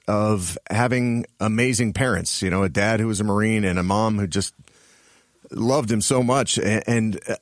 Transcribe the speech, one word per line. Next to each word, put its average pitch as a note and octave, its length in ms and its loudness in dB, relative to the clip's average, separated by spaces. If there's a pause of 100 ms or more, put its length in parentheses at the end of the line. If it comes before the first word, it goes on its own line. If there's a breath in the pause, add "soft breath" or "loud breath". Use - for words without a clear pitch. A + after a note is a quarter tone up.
of G#2 520 0 (120)
having A#2+ 540 0 (160)
amazing A2 540 0
parents, G2 480 -2
you F#2+ 80 0
know, F#2+ 120 2
a F#2+ 60 2
dad G#2 320 0
who A2 80 0
was G#2 100 -2
a G#2+ 60 -2
Marine G#2+ 400 2
and F#2 140 0
a F2+ 40 0
mom G#2 360 0
who G2+ 80 0
just F#2+ 260 -4 (1000 soft breath)
loved B2 400 0
him A2 120 0
so B2+ 200 0
much. B2+ 360 0
And, G#2+ 280 0
and, A2 400 0
uh, A2+ 160 -4